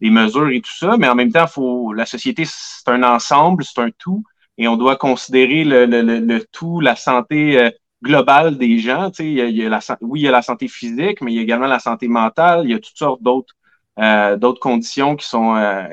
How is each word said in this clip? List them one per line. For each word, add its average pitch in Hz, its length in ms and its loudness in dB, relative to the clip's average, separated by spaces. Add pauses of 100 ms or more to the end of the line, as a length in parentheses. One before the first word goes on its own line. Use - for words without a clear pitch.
des 110 80 2
mesures 113 400 2
et 123 100 -2
tout - 140 -16
ça, 202 240 -2
mais 143 100 2
en 123 60 4
même 123 180 2
temps, - 140 4
faut, 123 480 -6
la 113 100 -4
société, 127 420 -6
c'est - 420 -10
un 123 140 2
ensemble, 143 600 2
c'est - 160 -6
un 117 100 -2
tout, 196 340 -8 (340)
et 117 100 0
on 117 80 0
doit 131 200 2
considérer 131 680 0
le, 127 220 6
le, 117 160 2
le, 117 180 0
le 113 320 -2
tout, 170 280 -8
la 123 160 0
santé, 143 640 0
euh, 120 120 4 (320)
globale 139 560 2
des 117 200 2
gens. 139 320 -2
Tu 190 60 -16
sais, 160 100 -8
il 151 80 -4
y 127 60 0
a, 120 60 0
il 113 100 -4
y 113 80 -2
a 110 60 -4
la 107 100 -2
san-, - 220 -8
oui, 131 180 -6
il 147 40 0
y 143 40 2
a 131 40 4
la 123 100 4
santé 123 260 -8
physique, 131 520 -6
mais 120 120 -6
il 113 40 -2
y - 20 -2
a 113 40 -2
également 117 240 -2
la 131 120 0
santé 120 300 -6
mentale. 127 560 0
Il 127 60 -2
y 113 40 0
a 110 40 -4
toutes - 180 -16
sortes 131 260 -4
d'autres, 127 320 -2 (440)
euh, 104 380 2
d'autres 123 240 0
conditions 139 560 -2
qui - 100 -14
sont, 113 300 0
euh, 101 260 -2 (100)